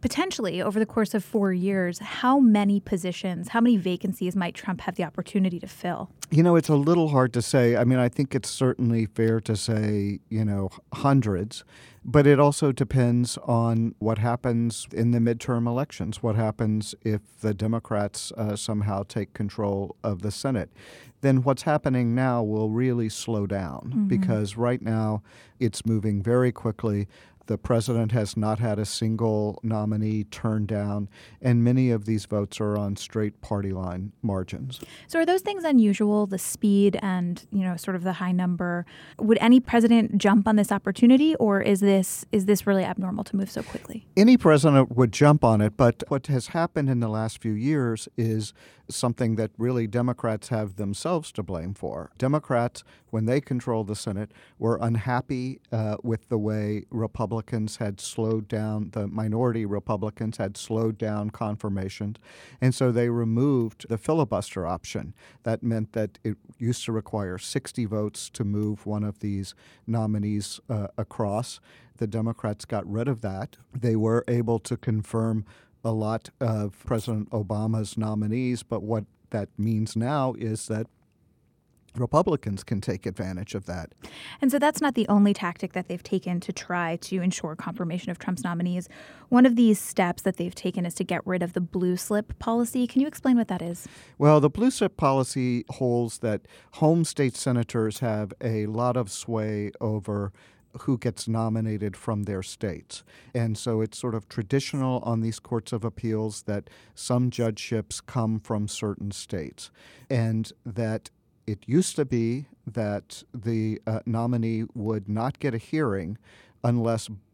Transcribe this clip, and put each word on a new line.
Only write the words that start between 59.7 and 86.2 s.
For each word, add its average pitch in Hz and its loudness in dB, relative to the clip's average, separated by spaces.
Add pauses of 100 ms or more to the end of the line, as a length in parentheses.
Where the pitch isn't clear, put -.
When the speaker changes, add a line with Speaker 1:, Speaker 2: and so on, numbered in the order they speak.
Speaker 2:
had 101 -4
slowed 113 -4
down 107 -4
confirmations, 104 -6 (440)
and 131 2
so 127 2
they 120 2
removed 117 0
the 113 -2
filibuster 104 -2
option. 90 -8 (260)
That 113 -4
meant 113 -2
that 107 -4
it 107 -4 (220)
used 117 -4
to 117 -4
require 101 -4
sixty - -6
votes 107 -6
to - -8
move 104 -2
one 104 -4
of 104 -6
these 98 -6 (320)
nominees, 107 -2 (100)
uh, 104 -4
across. 107 -4 (380)
The 117 -2
Democrats 110 -4
got 104 -6
rid 113 -4
of 117 -4
that. 95 -8 (160)
They 117 0
were 113 2
able 117 2
to - -6
confirm 110 -2 (400)
a 113 -2
lot 110 -2 (100)
of 107 -2
President 110 -4
Obama's 107 -2
nominees, 110 -2
but 110 -4
what 107 -4 (240)
that 101 -6
means 107 -2
now 131 0
is 110 -6
that 110 -4 (1080)
Republicans 131 0
can 101 -4
take - -6
advantage 92 -6
of 95 -8
that. 85 -10 (480)
Speaker 1:
And 269 2
so 285 0
that's 294 2
not 285 0
the 226 0
only 202 6
tactic 180 -6
that 180 -6
they've 175 -8
taken 185 -4